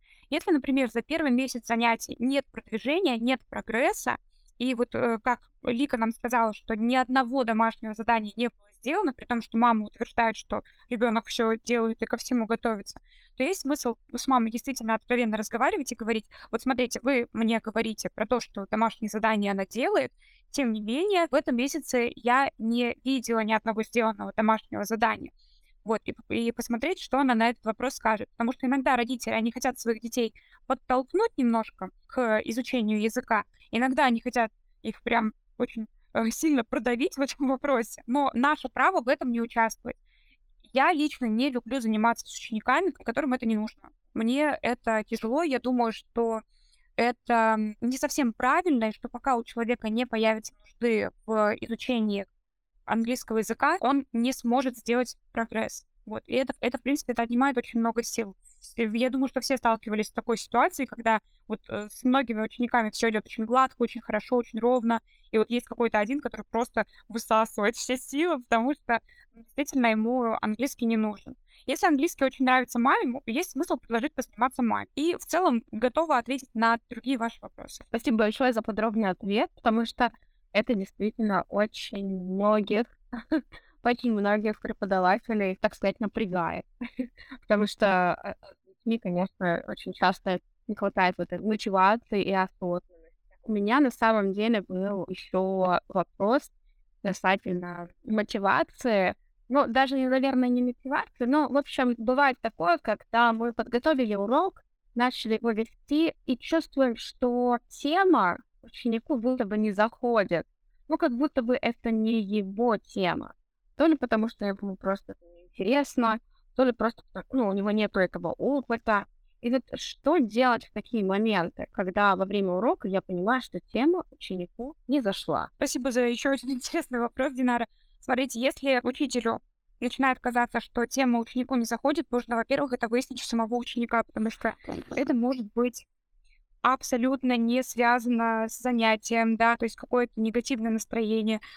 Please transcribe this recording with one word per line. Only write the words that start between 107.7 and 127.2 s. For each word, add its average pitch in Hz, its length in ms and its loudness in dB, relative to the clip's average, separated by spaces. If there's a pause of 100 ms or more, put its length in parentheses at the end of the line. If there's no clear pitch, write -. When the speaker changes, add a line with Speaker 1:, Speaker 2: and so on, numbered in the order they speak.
Speaker 2:
ученику 233 540 -4
будто 254 280 0
бы 208 140 -2
не 214 140 2
заходит. 208 760 0 (420)
Ну, 311 100 0
как 294 140 2
будто 262 300 0
бы 240 180 2
это 233 300 -2
не 226 300 2
его 208 560 0
тема. - 580 -4 (420)
То 294 100 4
ли 320 100 6
потому, 226 320 0
что - 160 -10
ему 196 320 -4
просто 196 360 -6
это - 120 -20
неинтересно, 220 960 0 (340)
то 254 100 4
ли 247 80 4
просто, 226 300 -2 (300)
ну, 247 160 2
у 196 40 0
него 202 180 0
нету 208 280 2
этого 175 340 0
опыта. 233 760 -2 (340)
И 233 100 -2
вот 254 120 0 (120)
что - 440 0
делать 240 480 2
в - 60 -20
такие 208 320 -4
моменты, 190 680 0
когда 196 420 2
во 185 100 0
время 196 280 0
урока 220 360 0
я 185 120 0
понимаю, 202 420 -2
что - 180 -12
тема 320 500 0
ученику 190 680 -10 (100)
не 277 140 2
зашла? 190 560 -2
Speaker 1:
Спасибо 269 340 -2
за 240 120 2
ещё 240 280 0
один 262 200 -2
<laughs> - 0 -
интересный 254 500 -4
вопрос, 262 320 -4